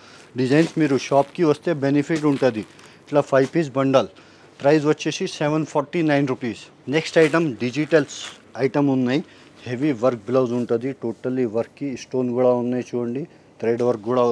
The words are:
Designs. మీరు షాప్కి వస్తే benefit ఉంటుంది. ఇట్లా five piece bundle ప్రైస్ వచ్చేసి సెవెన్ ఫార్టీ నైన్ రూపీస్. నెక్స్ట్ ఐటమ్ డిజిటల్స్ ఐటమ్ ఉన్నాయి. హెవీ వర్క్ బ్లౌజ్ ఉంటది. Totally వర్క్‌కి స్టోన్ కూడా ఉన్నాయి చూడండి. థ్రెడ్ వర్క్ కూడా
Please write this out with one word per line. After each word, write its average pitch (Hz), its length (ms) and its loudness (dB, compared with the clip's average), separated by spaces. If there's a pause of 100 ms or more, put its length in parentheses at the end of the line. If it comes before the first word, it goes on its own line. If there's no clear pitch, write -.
(400)
Designs. 147 400 4
మీరు 139 160 2 (100)
షాప్కి 139 440 2
వస్తే 160 200 0 (140)
benefit 147 480 0
ఉంటుంది. 123 300 0 (420)
ఇట్లా 147 160 2 (100)
five 135 240 2
piece 160 240 0
bundle 135 300 2 (520)
ప్రైస్ 147 320 4
వచ్చేసి 156 320 -4 (160)
సెవెన్ 151 320 0
ఫార్టీ 156 280 -4 (100)
నైన్ 143 200 2
రూపీస్. 117 320 -6 (320)
నెక్స్ట్ 160 300 0
ఐటమ్ 160 220 2 (180)
డిజిటల్స్ 143 520 0 (500)
ఐటమ్ 143 280 0
ఉన్నాయి. 127 260 0 (460)
హెవీ 127 240 -2 (140)
వర్క్ 120 240 0
బ్లౌజ్ 123 320 0
ఉంటది. 120 280 -2 (140)
Totally 127 420 -4 (120)
వర్క్‌కి 143 320 -6 (140)
స్టోన్ 127 260 -4 (100)
కూడా 123 120 4 (120)
ఉన్నాయి 123 280 -4
చూడండి. 123 320 -4 (380)
థ్రెడ్ 117 280 -2
వర్క్ 113 220 -2
కూడా 123 220 2